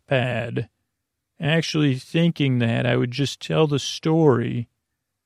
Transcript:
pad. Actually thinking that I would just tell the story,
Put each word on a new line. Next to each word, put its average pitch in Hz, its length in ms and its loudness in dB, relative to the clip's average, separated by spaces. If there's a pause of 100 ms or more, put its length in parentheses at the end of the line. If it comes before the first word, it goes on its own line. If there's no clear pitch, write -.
pad. 123 600 -2 (720)
Actually 151 540 0
thinking 147 640 0
that 120 300 0
I 127 80 2
would 127 160 0
just 131 280 -4
tell 160 280 0
the 143 100 -2
story, 127 920 0 (580)